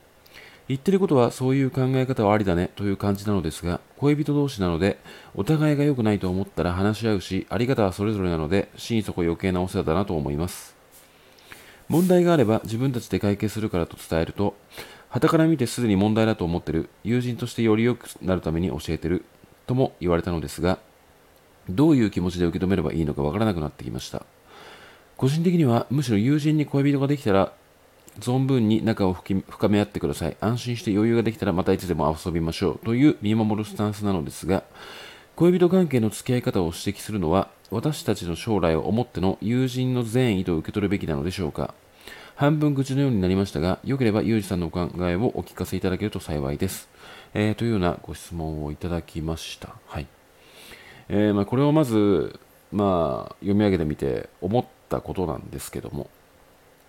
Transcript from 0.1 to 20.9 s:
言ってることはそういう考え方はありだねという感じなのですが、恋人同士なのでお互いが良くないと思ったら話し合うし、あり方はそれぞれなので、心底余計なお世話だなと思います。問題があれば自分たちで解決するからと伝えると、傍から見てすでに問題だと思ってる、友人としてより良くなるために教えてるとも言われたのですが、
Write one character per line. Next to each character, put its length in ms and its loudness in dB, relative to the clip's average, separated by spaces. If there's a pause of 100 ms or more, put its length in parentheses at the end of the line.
言 100 -4
っ 20 -6
て 120 0
る 80 6
こ 80 2
と 80 4
は 140 6
そ 200 -2
う 60 2
い 60 2
う 80 2
考 200 -2
え 180 2
方 180 2
は 80 6
あ 60 6
り 40 0
だ 120 2
ね 200 0
と 100 -6
い 60 0
う 60 -2
感 160 0
じ 140 -6
な 60 0
の 100 0
で 80 -4
す 120 -12
が、 160 -2 (180)
恋 260 2
人 100 -2
同 160 2
士 120 -4
な 60 2
の 120 0
で 180 2 (380)
お 80 -2
互 320 2
い 20 -2
が 60 2
良 100 2
く 80 -2
な 100 2
い 60 2
と 100 -4
思 140 0
っ 60 -4
た 160 -4
ら 100 0
話 240 0
し 100 -4
合 100 2
う 40 -4
し、 300 -4
あ 80 -4
り 80 0
方 160 2
は 100 2
そ 100 -4
れ 100 0
ぞ 100 -2
れ 80 0
な 60 -2
の 120 -2
で、 260 0
心 280 -2
底 180 -6
余 160 0
計 140 -2
な 100 0
お 60 -2
世 100 -4
話 60 0
だ 100 0
な 120 0
と 120 -2
思 140 -2
い 60 -2
ま 100 -2
す。 280 -14 (1120)
問 200 2
題 160 6
が 100 4
あ 40 4
れ 80 6
ば 180 2
自 160 -4
分 120 0
た 80 -4
ち 100 -12
で 100 0
解 180 0
決 160 -4
す 80 -6
る 80 -2
か 80 -2
ら 80 0
と 100 -10
伝 260 -2
え 40 0
る 80 -8
と、 220 -2 (560)
傍 180 2
か 80 2
ら 80 6
見 120 4
て 100 0
す 160 -4
で 40 2
に 80 4
問 200 4
題 100 4
だ 100 2
と 100 -4
思 120 0
っ 60 -4
て 80 -6
る、 180 -2 (140)
友 180 0
人 160 -4
と 80 -6
し 80 -8
て 80 -4
よ 140 6
り 80 4
良 100 4
く 160 -16 (140)
な 100 0
る 80 0
た 100 -4
め 80 0
に 100 0
教 180 -4
え 100 -2
て 100 -4
る 160 0 (440)
と 80 0
も 260 0
言 80 0
わ 80 4
れ 60 0
た 80 -4
の 100 -2
で 60 -6
す 160 -10
が、 160 2 (880)